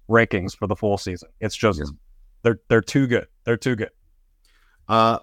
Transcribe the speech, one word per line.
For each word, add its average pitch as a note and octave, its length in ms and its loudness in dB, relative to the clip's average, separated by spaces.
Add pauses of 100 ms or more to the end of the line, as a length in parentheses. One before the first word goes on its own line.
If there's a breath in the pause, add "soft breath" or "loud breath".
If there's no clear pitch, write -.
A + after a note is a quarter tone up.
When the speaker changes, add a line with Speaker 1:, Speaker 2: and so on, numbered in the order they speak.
Speaker 1:
rankings G#2+ 480 0
for G#2 100 -4
the G2 100 -2
full G2+ 220 -2
season. - 300 -10 (120)
It's G#2+ 160 -6
just, G2+ 220 0
Speaker 2:
Yeah. D2 80 -6 (560)
Speaker 1:
they're, A#2 260 0
they're A2+ 120 4
too C#3 260 0
good. A#2 200 -2 (180)
They're A#2 140 -2
too B2+ 180 -4
good. G#2 140 -6 (1000)
Speaker 2:
Uh, A2+ 340 2